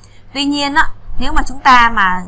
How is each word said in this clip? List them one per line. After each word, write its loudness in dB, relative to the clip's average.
Tuy -6
nhiên -4
á, 2
nếu 0
mà 2
chúng -8
ta 4
mà -2